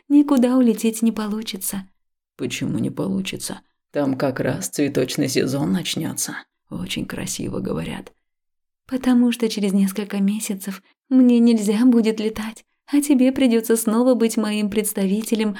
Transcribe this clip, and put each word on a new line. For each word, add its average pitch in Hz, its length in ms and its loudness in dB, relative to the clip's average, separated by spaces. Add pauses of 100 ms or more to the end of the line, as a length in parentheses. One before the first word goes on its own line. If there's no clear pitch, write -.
никуда 277 480 4
улететь 226 460 2
не 226 80 2
получится». 214 760 -8 (480)
«Почему - 440 -4
не - 100 -2
получится? - 720 -6 (300)
Там 135 260 -2
как 135 220 -2
раз 135 300 -4
цветочный 139 600 -2
сезон 139 420 -2
начнется. - 640 -4 (360)
Очень 185 340 -8
красиво, - 540 -8
говорят». - 520 -6 (760)
«Потому 247 440 2
что 233 180 -2
через 202 220 -2
несколько 196 460 0
месяцев 196 640 -4 (280)
мне 247 280 6
нельзя 226 480 2
будет 220 340 4
летать, 220 460 -6 (260)
а 285 100 2
тебе 262 300 4
придется 233 460 2
снова 233 360 2
быть 226 240 0
моим 214 320 -2
представителем 208 920 -2